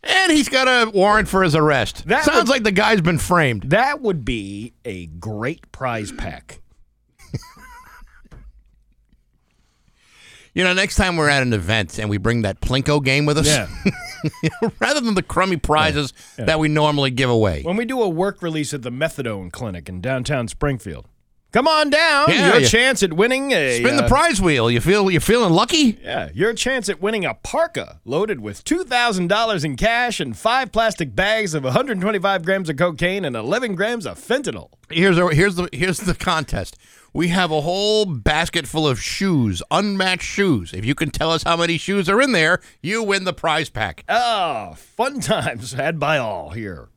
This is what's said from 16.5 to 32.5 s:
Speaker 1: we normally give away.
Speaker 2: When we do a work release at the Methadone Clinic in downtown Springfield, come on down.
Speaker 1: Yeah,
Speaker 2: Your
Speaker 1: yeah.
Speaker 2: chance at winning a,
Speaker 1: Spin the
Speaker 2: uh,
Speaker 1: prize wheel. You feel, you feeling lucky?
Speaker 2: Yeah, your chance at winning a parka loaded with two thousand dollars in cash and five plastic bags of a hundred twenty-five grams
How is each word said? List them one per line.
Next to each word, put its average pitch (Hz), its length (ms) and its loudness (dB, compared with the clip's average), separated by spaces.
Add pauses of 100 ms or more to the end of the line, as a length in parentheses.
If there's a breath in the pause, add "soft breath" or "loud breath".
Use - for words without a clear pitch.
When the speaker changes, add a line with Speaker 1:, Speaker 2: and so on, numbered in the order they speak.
Speaker 1:
we 156 100 2
normally 151 420 2
give 127 200 0
away. 98 320 2
Speaker 2:
When 185 160 -2
we 233 80 -2
do 254 160 -2
a 202 80 2
work 185 320 -2
release 156 320 -4
at 127 80 -10
the 123 80 -6
Methadone 120 600 -6
Clinic 92 380 -10
in 90 140 -10
downtown 127 460 -4
Springfield, 110 600 -6 (440)
come 254 140 2
on 302 220 4
down. 302 400 4
Speaker 1:
Yeah, 269 240 4
Speaker 2:
Your - 80 8
Speaker 1:
yeah. 131 80 4
Speaker 2:
chance 240 340 4
at 170 120 -2
winning 262 380 0
a, 135 260 2
Speaker 1:
Spin 254 180 2
the 277 80 2
Speaker 2:
uh, - 40 2
Speaker 1:
prize 269 340 4
wheel. 127 280 4
You 120 120 2
feel, 196 280 2
you 160 100 2
feeling 208 340 4
lucky? 240 480 4
Speaker 2:
Yeah, - 320 -6
your 196 180 0
chance 240 380 -4
at 175 100 -6
winning 202 240 -2
a 127 80 -4
parka 294 720 -6
loaded 160 360 -4
with 104 220 -12
two 349 220 -2
thousand 233 440 0
dollars 208 360 0
in 143 120 -4
cash 233 440 0
and 120 160 -6
five 240 340 0
plastic 202 460 -2
bags 202 380 0
of 139 100 -4
a 127 80 -2
hundred 233 300 0
twenty-five 196 420 0
grams 190 240 0